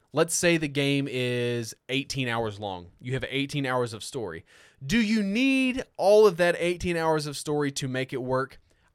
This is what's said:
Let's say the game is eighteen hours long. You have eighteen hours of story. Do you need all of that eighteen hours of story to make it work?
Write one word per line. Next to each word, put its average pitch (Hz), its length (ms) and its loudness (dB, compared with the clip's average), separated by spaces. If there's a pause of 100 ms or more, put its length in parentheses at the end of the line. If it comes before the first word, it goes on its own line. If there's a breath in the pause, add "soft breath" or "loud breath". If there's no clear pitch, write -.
(120)
Let's 165 220 2
say 170 220 4
the 156 120 0
game 139 420 0
is 120 640 -2 (140)
eighteen 135 400 -2
hours 113 300 -2
long. 95 280 -8 (140)
You 123 140 -6
have 123 140 -4
eighteen 139 380 -4
hours 127 260 0
of 107 100 -12
story. 104 420 -10 (400 soft breath)
Do 160 160 2
you 220 220 2
need 254 600 0 (140)
all 208 300 8
of 190 100 4
that 175 220 2
eighteen 175 380 -2
hours 160 300 0
of 143 100 -10
story 147 360 -2
to 139 160 -4
make 131 240 -4
it 127 100 -6
work? 131 380 -4 (340)